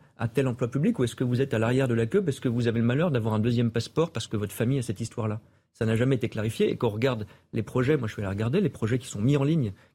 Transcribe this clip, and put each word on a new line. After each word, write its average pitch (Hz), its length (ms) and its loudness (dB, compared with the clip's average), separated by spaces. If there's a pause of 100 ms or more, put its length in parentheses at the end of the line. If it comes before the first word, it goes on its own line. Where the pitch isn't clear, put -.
(160)
à 117 120 -2
tel 131 200 0
emploi 120 220 -2
public, 170 280 0
ou 131 60 2
est-ce 117 100 -2
que 135 100 -2
vous 123 180 2
êtes 135 100 0
à 113 60 2
l'arrière 127 300 2
de 120 60 2
la 113 120 2
queue 190 180 0
parce 151 160 -2
que - 80 -2
vous 117 200 0
avez 117 120 0
le 113 60 2
malheur 147 240 2
d'avoir 113 240 0
un 107 40 2
deuxième 120 320 2
passeport 156 420 0
parce - 140 -6
que 110 120 -4
votre 101 140 -4
famille 127 260 0
a 123 40 -2
cette 117 200 -6
histoire-là ? 110 380 -4 (340)
Ça - 100 -2
n'a 110 100 2
jamais 127 220 2
été 113 140 -2
clarifié. 113 400 0
Et - 60 -2
quand 123 120 0
on - 20 2
regarde 110 360 -2 (260)
les 113 100 -2
projets, 127 360 2
moi 117 100 -4
je - 60 -8
suis 110 80 -6
allé 98 80 -2
regarder, 117 320 0
les 156 80 0
projets 117 280 -2
qui 120 100 -8
sont 104 120 -8
mis 135 160 4
en 139 80 2
ligne 143 280 0 (220)